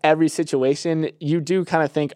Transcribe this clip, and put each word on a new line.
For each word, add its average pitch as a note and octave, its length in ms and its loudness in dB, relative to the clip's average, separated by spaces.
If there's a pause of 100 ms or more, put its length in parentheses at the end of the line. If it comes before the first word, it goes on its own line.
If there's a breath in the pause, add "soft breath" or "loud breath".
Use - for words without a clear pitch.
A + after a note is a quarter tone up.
every D#3 260 4
situation, D3+ 800 -2 (100)
you D#3+ 220 0
do E3+ 240 0
kinda D#3+ 240 0
think, D3 260 -4